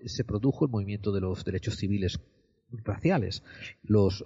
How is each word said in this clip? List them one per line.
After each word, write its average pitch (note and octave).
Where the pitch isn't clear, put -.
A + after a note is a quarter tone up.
se A2
produjo A2+
el C3+
movimiento G2+
de G2
los F#2
derechos F#2
civiles G2
raciales. A2
Los G2